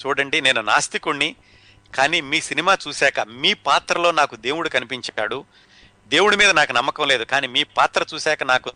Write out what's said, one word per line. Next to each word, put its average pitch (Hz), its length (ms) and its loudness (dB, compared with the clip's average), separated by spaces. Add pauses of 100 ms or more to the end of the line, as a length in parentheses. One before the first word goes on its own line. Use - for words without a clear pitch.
"చూడండి, 139 340 -2
నేను 131 200 0
నాస్తికుణ్ణి, 143 760 -2 (580)
కానీ 151 260 0
మీ 147 200 -4
సినిమా 165 380 0 (100)
చూశాక 139 320 0
మీ 127 340 -2
పాత్రలో 170 560 0
నాకు 147 260 0
దేవుడు 147 320 -4
కనిపించాడు. 123 760 -6 (640)
దేవుడి 202 280 4
మీద 202 140 6
నాకు 147 220 4
నమ్మకం 139 360 0
లేదు, 123 160 0
కానీ 139 220 -2
మీ 131 180 -2
పాత్ర 156 500 0
చూశాక 151 280 -2
నాకు 127 340 0